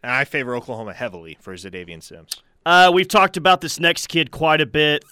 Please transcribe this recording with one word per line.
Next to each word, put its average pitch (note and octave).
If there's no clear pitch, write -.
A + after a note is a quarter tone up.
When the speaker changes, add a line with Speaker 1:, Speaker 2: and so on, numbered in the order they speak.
Speaker 1:
and B2
I C3
favor B2
Oklahoma A2+
heavily F2
for F#2+
Zadavian F2
Sims. -
Speaker 2:
Uh, F3+
we've F#3
talked F#3+
about F3+
this D3+
next E3+
kid E3
quite D#3
a D#3
bit. D3+